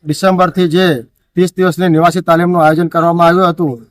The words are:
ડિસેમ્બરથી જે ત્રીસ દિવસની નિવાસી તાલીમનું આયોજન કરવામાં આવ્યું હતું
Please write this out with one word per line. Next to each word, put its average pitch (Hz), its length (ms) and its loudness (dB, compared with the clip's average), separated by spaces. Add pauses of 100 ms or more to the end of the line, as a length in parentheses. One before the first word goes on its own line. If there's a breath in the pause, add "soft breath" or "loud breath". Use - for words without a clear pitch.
ડિસેમ્બરથી 180 640 0
જે 160 340 0
ત્રીસ - 540 -6
દિવસની 180 320 -2
નિવાસી 165 320 2
તાલીમનું 175 440 0
આયોજન 160 240 2
કરવામાં 170 380 0
આવ્યું 180 220 2
હતું 147 420 -6